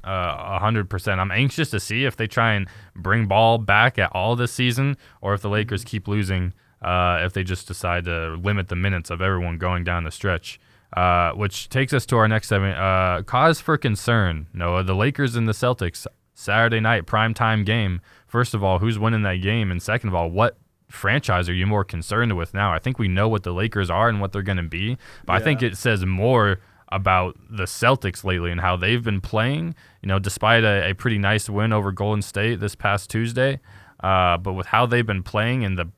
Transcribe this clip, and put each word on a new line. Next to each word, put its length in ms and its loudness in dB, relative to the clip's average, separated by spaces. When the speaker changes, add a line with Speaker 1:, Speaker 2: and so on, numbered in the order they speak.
Speaker 1:
uh, 340 -4
a 220 -6
hundred 300 0
percent. 320 -2
I'm 100 0
anxious 380 0
to 100 -2
see 240 -4
if 140 -2
they 100 -4
try 240 2
and 160 0
bring 340 2
ball 300 6
back 400 4
at 140 2
all 240 0
this 160 -2
season 460 0
or 120 0
if 80 -2
the 80 -4
Lakers 320 0
Speaker 2:
Mm-hmm. 60 -16
Speaker 1:
keep 220 -8
losing, 440 0
uh, 420 2
if 80 -2
they 140 -4
just 240 -6
decide 340 -4
to 300 -4
limit 240 0
the 80 -6
minutes 340 -2
of 120 -6
everyone 360 -2
going 280 -2
down 180 -2
the 80 -8
stretch. 480 -6
Uh, 380 2
which 340 -6
takes 240 0
us 140 0
to 100 0
our 140 6
next 180 0
segment. 320 0
Uh, 460 2
cause 340 4
for 180 0
concern, 760 0
Noah. 300 0
The 120 0
Lakers 400 0
and 100 0
the 60 0
Celtics, 560 -2
Saturday 460 2
night, 260 0
primetime 600 2
game. 340 0
First 280 0
of 100 0
all, 160 4
who's 180 0
winning 260 0
that 180 -2
game? 280 0
And 120 -2
second 260 -2
of 80 -2
all, 140 0
what 280 0
franchise 640 0
are 40 0
you 140 2
more 160 2
concerned 540 -2
with 160 -4
now? 180 0
I 80 0
think 200 -4
we 100 2
know 180 2
what 160 0
the 80 -6
Lakers 380 -2
are 180 2
and 140 0
what 100 -4
they're 100 -4
gonna 220 -2
be, 340 -4
but 80 0
I 100 4
think 180 2
Speaker 2:
Yeah. 60 0
Speaker 1:
it 100 -4
says 280 0
more 560 2
about 500 0
the 160 -6
Celtics 580 0
lately 260 -2
and 120 -2
how 160 2
they've 260 0
been 160 -2
playing, 560 -2
you 60 -6
know, 120 2
despite 440 4
a, 260 2
a 40 -2
pretty 240 -2
nice 320 0
win 240 0
over 180 0
Golden 300 -2
State 400 -2
this 140 -4
past 340 -2
Tuesday. 500 -2
Uh, 380 2
but 160 -6
with 140 -6
how 180 2
they've 200 2
been 160 -2
playing 440 -2
and 120 -2
the 200 -4